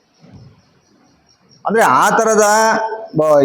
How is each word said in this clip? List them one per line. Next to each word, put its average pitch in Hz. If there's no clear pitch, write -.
ಅಂದ್ರೆ 214
ಆ 160
ಥರದ 220
ಬ-, 151